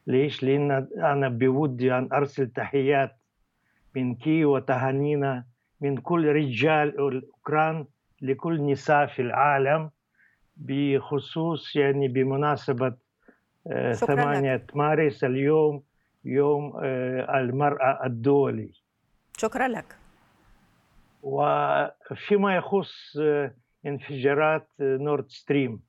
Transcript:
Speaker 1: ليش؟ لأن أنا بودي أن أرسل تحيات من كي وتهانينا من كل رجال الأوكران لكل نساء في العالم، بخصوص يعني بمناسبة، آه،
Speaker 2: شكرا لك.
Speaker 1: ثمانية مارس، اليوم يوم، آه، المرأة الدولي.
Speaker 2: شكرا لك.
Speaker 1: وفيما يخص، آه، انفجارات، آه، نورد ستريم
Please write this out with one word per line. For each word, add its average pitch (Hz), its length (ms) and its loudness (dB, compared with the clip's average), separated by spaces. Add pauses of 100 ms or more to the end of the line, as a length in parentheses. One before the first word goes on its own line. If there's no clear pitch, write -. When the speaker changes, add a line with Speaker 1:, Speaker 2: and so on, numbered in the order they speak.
Speaker 1:
ليش؟ 135 360 0
لأن 135 540 0
أنا 143 320 0
بودي 127 680 2
أن 127 180 -2
أرسل 139 340 0
تحيات 135 680 0 (800)
من 127 200 -2
كي 156 300 0
وتهانينا 135 1000 0 (360)
من 139 160 -2
كل 170 300 0
رجال 147 600 2
الأوكران 143 1000 -2 (360)
لكل 147 440 -2
نساء 143 400 2
في - 160 -6
العالم، 139 680 2 (680)
بخصوص 143 1200 -2
يعني 139 320 2
بمناسبة، 131 840 0 (720)
آه، 123 260 -2
Speaker 2:
شكرا 139 220 0
لك. 139 80 2
Speaker 1:
ثمانية 139 520 0
مارس، 147 500 0
اليوم 143 580 2 (420)
يوم، 143 480 0 (100)
آه، 131 580 -2
المرأة 135 680 0
الدولي. 120 680 0 (640)
Speaker 2:
شكرا 262 320 -2
لك. - 280 -8 (1300)
Speaker 1:
وفيما 147 1300 0
يخص، - 640 -4
آه، 147 340 0 (320)
انفجارات، 143 840 0 (120)
آه، 135 160 0
نورد 139 320 -2
ستريم 127 600 -2